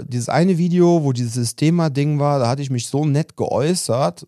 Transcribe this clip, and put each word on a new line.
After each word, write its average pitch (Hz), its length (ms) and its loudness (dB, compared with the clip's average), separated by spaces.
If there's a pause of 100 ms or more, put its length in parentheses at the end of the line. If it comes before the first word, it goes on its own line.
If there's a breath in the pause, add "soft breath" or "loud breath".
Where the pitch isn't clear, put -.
dieses 120 200 -6
eine 170 300 2
Video, 175 460 4
wo 139 80 2
dieses 120 240 -4
Systema-Ding 147 800 0
war, 143 220 0
da 117 80 2
hatte 139 160 -2
ich 131 80 -6
mich 120 160 -4
so 147 180 -2
nett 151 320 0
geäußert, 147 920 -2